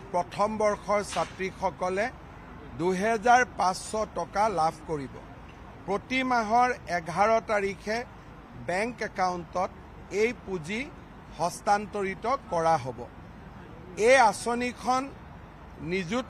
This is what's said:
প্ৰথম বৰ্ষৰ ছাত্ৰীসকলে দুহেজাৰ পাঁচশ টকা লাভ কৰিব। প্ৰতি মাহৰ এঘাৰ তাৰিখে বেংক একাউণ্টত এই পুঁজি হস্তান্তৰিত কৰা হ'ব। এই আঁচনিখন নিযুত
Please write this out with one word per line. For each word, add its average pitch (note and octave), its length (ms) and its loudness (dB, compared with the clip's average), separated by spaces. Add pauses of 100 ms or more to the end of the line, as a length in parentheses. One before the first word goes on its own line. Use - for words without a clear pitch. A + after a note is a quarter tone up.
(120)
প্ৰথম G3 460 0
বৰ্ষৰ G#3 460 2
ছাত্ৰীসকলে F#3 1080 -2 (680)
দুহেজাৰ G#3+ 680 4 (120)
পাঁচশ F#3 340 0 (240)
টকা G3 320 0
লাভ E3 260 2 (140)
কৰিব। C#3 260 -4 (720)
প্ৰতি A3 380 0
মাহৰ B3 460 4 (180)
এঘাৰ F3 600 4
তাৰিখে G#3 560 0 (640)
বেংক G#3+ 360 -2
একাউণ্টত F3+ 680 -2 (420)
এই A3 220 2 (120)
পুঁজি F#3+ 440 -4 (480)
হস্তান্তৰিত F#3+ 880 0 (260)
কৰা E3 260 4
হ'ব। B2 220 -6 (1000)
এই A#3 200 8
আঁচনিখন B3 920 2 (720)
নিযুত F#3 480 -2